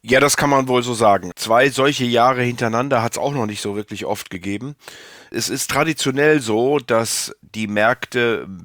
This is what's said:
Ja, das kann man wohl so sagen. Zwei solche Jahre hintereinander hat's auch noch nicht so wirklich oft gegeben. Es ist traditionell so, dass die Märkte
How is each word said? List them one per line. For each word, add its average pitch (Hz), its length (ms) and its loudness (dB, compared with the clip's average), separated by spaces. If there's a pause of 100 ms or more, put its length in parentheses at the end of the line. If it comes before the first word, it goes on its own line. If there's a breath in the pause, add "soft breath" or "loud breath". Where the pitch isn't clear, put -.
Ja, 123 180 2
das 139 160 2
kann 143 140 2
man 135 180 2
wohl 123 160 2
so 123 100 -4
sagen. 101 440 2
Zwei 120 320 2
solche 135 340 0
Jahre 123 380 2
hintereinander 123 600 0
hat's 117 160 -2
auch 143 140 -4
noch 135 140 -2
nicht 104 160 -6
so 101 160 -6
wirklich 104 280 -10
oft 101 240 -6
gegeben. 101 460 -8 (560 loud breath)
Es - 160 -4
ist - 240 -6
traditionell 147 680 2
so, 120 380 2
dass 117 600 -2
die 107 260 -8
Märkte 110 800 0 (180)